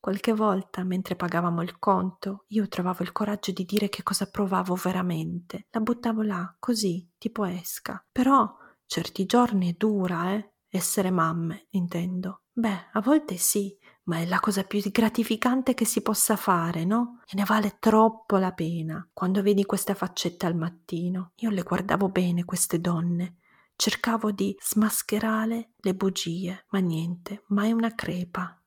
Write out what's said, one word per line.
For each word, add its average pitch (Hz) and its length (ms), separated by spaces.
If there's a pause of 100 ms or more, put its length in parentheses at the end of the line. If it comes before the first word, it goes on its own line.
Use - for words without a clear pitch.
Qualche 202 320
volta, 202 500
mentre 185 320
pagavamo 170 460
il 175 180
conto, 190 680
io 208 200
trovavo 180 340
il 180 100
coraggio 208 400
di 185 140
dire 202 240
che - 120
cosa - 280
provavo 185 440
veramente. 175 960
La 226 100
buttavo 226 420
là, 185 360
così, 202 480 (120)
tipo 220 260
esca. - 680
Però 254 460 (300)
certi - 400
giorni 202 440
è 170 60
dura, 185 560
eh? 202 220 (160)
Essere 185 400
mamme, 165 600
intendo. 180 760
Beh, 214 420
a 214 100
volte 294 340
sì, 196 400 (280)
ma 165 160
è 170 40
la 185 160
cosa 196 240
più 208 160 (100)
gratificante 233 840
che 233 100
si - 160
possa 208 360
fare, 170 500
no? 240 400
E 190 100
ne 202 80
vale 208 340
troppo 220 600
la 185 140
pena 165 600
quando 190 300
vedi 196 240
questa 196 280
faccetta 180 520
al 170 100
mattino. 175 800
Io 226 140
le 190 120
guardavo 190 460
bene 175 380
queste 175 340
donne. 175 560 (400)
Cercavo 220 540
di 196 280
smascherare 220 1160
le 185 180
bugie, 190 760
ma 196 100
niente, 175 680
mai 208 240
una 226 220
crepa 180 600 (120)